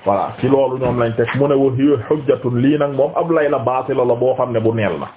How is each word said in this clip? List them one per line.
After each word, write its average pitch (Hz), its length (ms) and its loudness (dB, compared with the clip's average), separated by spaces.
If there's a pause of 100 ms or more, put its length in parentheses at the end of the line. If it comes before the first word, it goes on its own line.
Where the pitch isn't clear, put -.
Voilà, 95 340 0
ci 127 80 -2
loolu 135 320 2
ñoom 123 200 -2
lañ 117 180 0
teg, 120 100 2 (120)
mu 143 80 2
ne 147 80 2
wa 135 200 2
hiya 139 220 2 (120)
hujjatun, 127 520 0
lii 143 160 2
nag 143 180 0
moom 139 200 0
ab 165 160 -2
lay 156 180 2
la 143 100 0
baatila 127 460 -2
la 120 100 2
boo 127 200 0
xam 127 180 -2
ne 117 60 0
bu 113 140 0
neel 101 260 -2
na. 69 180 -10